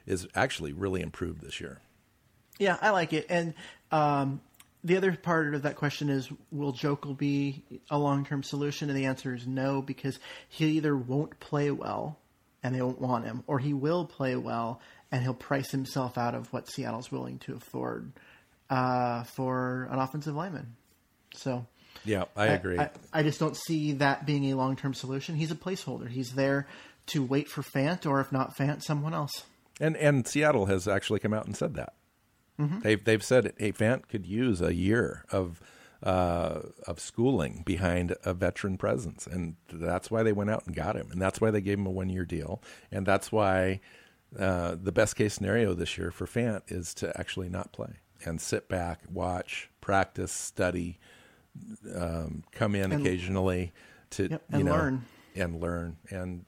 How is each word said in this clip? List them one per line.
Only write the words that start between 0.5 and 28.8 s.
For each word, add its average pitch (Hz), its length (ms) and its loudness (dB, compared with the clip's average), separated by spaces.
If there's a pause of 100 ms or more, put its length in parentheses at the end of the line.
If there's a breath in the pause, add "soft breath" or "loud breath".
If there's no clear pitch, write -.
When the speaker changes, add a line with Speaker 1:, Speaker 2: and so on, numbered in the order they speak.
Speaker 1:
really 95 280 -2
improved 82 400 -6
this - 200 -12
year. 71 200 -12 (800)
Speaker 2:
Yeah, 185 200 2
I 214 100 4
like 175 220 2
it. 156 160 0
And, 170 260 0 (360 loud breath)
um, 143 500 2 (460)
the 180 120 4
other 185 180 2
part 160 380 2
of 139 80 -2
that 143 140 -2
question 147 340 0
is, 135 180 0 (240)
will 143 220 -2
Jokel 143 420 -2
be 139 460 0 (260)
a 147 80 0
long-term 143 460 2
solution? 143 480 -2
And 139 80 0
the 135 80 0
answer 131 280 -2
is 120 120 -8
no, 135 340 0
because 135 400 -4 (260 loud breath)
he - 260 0
either 151 220 4
won't 135 460 -2
play 147 300 0
well 135 480 -4 (440)
and 127 120 0
they 127 80 0
won't 127 180 -2
want 123 240 0
him, 117 220 -6
or 143 120 2
he 143 140 0
will 156 320 2
play 131 320 -2
well 117 460 -4 (280 loud breath)
and 127 120 2
he'll 127 100 2
price 135 380 -2
himself 131 480 -2
out 120 160 0
of 120 180 -8
what 120 160 -6
Seattle's 120 420 -6
willing 127 280 -6
to 131 160 -10
afford, 62 580 -6 (560 loud breath)
uh, 123 560 2
for 127 640 -2
an 127 80 -2
offensive 143 380 -2
lineman. 151 400 -8 (560)
So 123 340 -4 (380 loud breath)
Speaker 1:
Yeah, 98 200 2 (120)
I 104 80 4
Speaker 2:
I, - 40 6
Speaker 1:
agree. 92 300 2
Speaker 2:
I, 143 120 2 (220)
I 156 100 6
just 151 180 2
don't 147 160 2
see 151 380 0
that 139 320 2
being 139 260 2
a - 20 0
long-term 131 400 0
solution. 135 400 -6
He's 156 160 0
a 165 60 -6
placeholder. 127 520 -6
He's 123 260 -4
there 139 320 4 (400 loud breath)
to 147 180 2
wait 139 240 2
for 143 140 -6
Fant, 156 440 0
or 139 140 4
if 135 120 -2
not 131 240 0
Fant, 147 260 0